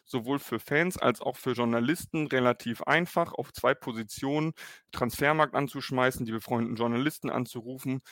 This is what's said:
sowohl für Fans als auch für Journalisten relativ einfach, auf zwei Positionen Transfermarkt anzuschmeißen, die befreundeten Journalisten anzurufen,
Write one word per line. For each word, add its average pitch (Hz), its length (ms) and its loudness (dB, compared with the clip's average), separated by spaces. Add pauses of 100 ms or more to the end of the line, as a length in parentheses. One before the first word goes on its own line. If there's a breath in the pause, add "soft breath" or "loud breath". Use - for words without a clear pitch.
sowohl 131 340 -2
für 117 200 -4
Fans 165 380 0
als - 240 2
auch 127 160 -4
für - 140 -2
Journalisten 120 760 0
relativ 123 560 2
einfach, 170 500 2
auf - 200 -8
zwei - 220 4
Positionen 135 800 -2 (380 loud breath)
Transfermarkt 143 640 2
anzuschmeißen, 131 680 0
die 113 60 -4
befreundeten 117 460 0
Journalisten 117 520 0
anzurufen, 127 680 -4 (120)